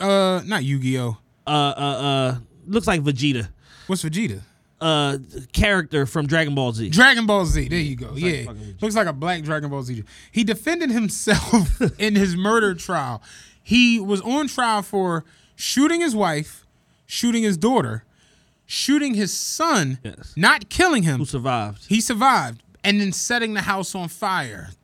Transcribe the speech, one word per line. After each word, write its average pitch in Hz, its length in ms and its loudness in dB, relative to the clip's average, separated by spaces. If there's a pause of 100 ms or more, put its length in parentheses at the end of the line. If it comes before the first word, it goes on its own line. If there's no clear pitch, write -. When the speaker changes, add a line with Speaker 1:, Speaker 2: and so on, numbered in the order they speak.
Speaker 1:
uh, 190 440 2
not 170 200 -2
Yu-Gi-Oh. 127 520 -2 (300)
Speaker 2:
Uh, - 20 -4
uh, - 20 -2 (300)
uh, 135 560 0 (300)
looks 196 200 0
like 170 140 2
Vegeta. 131 460 0 (400)
Speaker 1:
What's 185 160 -2
Vegeta? 156 380 -4 (380)
Speaker 2:
Uh, 147 380 2 (360)
character 185 540 2
from 151 180 -2
Dragon 151 300 0
Ball 131 160 0
Z. 110 180 -4
Speaker 1:
Dragon 233 380 6
Ball 202 180 2
Z. 147 220 0
There 165 100 -2
you 147 180 -2
go. 120 120 -10
Speaker 2:
Looks 131 140 -8
like 170 120 0
Speaker 1:
Yeah. 123 120 -6
Speaker 2:
fucking 107 160 -12
Vegeta. 101 200 -14
Speaker 1:
Looks 214 140 -2
like 208 120 2
a 151 60 -2
black 160 300 -4
Dragon 147 260 -4
Ball 139 140 -6
Z. 120 200 -8 (280)
He 226 120 2
defended 311 460 -2
himself 214 920 2
<laughs> - 180 0
in 208 160 2
his 190 200 2
murder 208 380 2
trial. 143 480 -6 (400)
He 233 380 4
was 196 220 -2
on 262 260 -2
trial 220 340 0
for 180 420 -2 (320)
shooting 320 460 2
his 285 140 0
wife, 160 500 -2 (400)
shooting 233 380 0
his 202 140 2
daughter, 156 480 0 (600)
shooting 285 480 0
his 202 240 -2
son, 196 680 -2
Speaker 2:
Yes. - 320 -16
Speaker 1:
not 226 340 2
killing 320 340 2
him. 139 160 0
Speaker 2:
Who 143 60 -2
survived. 117 600 -4
Speaker 1:
He 220 140 2
survived. 208 640 0 (200)
And 202 160 2
then 196 120 0
setting 226 420 -4
the 202 80 -4
house 190 320 -4
on 180 160 -8
fire, 123 600 -6 (120)